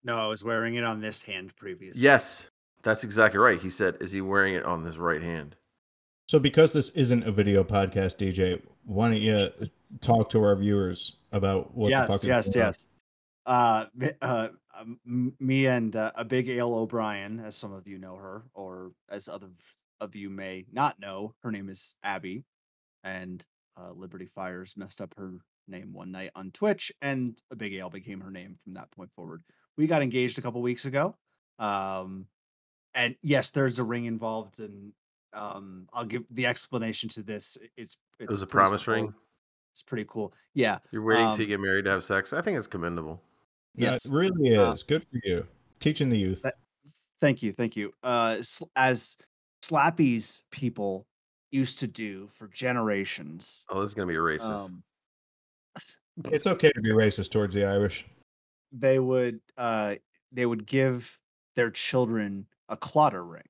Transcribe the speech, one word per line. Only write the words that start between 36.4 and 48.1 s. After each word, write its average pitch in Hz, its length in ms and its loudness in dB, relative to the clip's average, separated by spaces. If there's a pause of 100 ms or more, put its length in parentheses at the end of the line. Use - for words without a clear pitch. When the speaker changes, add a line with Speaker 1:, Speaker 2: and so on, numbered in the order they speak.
Speaker 1:
explanation 113 640 -4
to 110 140 -12
this. 104 380 -12
I-, 113 160 -20
it's, 117 200 -18 (220)
Speaker 2:
It 113 100 -14
was 101 120 -2
Speaker 1:
it's - 20 -6
Speaker 2:
a 92 40 -10
Speaker 1:
pretty 98 200 6
Speaker 2:
promise 101 160 2
Speaker 1:
simple. 113 100 0 (120)
Speaker 2:
ring? 110 80 -8 (600)
Speaker 1:
It's - 100 -18
pretty 110 240 -6
cool. 104 260 -8 (200)
Yeah, 110 260 2 (120)
Speaker 2:
You're 110 120 -6
waiting 110 320 6
to 110 80 0
Speaker 1:
um, 107 40 -2
Speaker 2:
get 101 120 0
married 98 260 2
to 98 60 2
have 92 120 0
sex? 98 300 0
I 156 80 -2
think 185 160 -2
it's 110 100 -4
commendable. 85 540 -6 (540)
Speaker 3:
That - 60 -2 (120)
Speaker 1:
Yes. 127 140 -6
Speaker 3:
really 139 500 4
Speaker 1:
Uh, 101 160 6
Speaker 3:
is. 104 100 -10
Good 156 200 0
for - 200 -8
you. 87 240 -2 (320)
Teaching 151 300 2
the 117 80 4
youth. 95 240 0
Speaker 1:
Th-, - 120 -2 (680)
thank 139 240 4
you, 107 100 0
thank 113 240 -2
you. 101 240 -6
Uh, 117 380 2